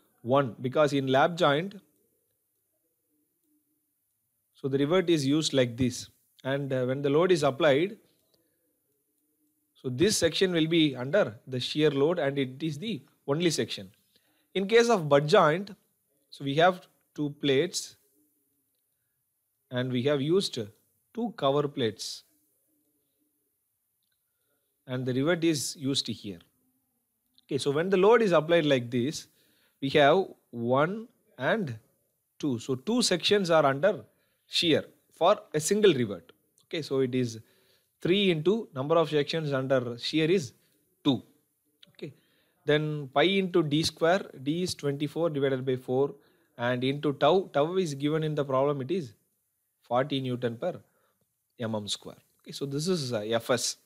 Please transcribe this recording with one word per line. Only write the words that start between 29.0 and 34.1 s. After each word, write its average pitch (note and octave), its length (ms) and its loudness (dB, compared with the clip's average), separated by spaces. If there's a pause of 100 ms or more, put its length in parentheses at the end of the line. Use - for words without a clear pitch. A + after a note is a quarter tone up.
we C3+ 100 -4
have D#3 360 4 (240)
one C#3 580 -2 (300)
and D3 400 -2 (600)
two. C3+ 200 -2
So C3 160 -6
two G#3+ 280 -2
sections F#3+ 480 0
are D#3+ 140 6
under C#3 400 0 (420)